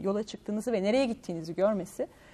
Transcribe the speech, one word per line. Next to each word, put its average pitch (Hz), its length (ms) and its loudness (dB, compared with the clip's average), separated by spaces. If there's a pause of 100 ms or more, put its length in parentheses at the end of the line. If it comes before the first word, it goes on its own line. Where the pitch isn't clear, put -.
yola 202 220 0
çıktığınızı 214 480 -4
ve 196 120 2
nereye 247 220 4
gittiğinizi 170 500 -4
görmesi 196 520 0 (260)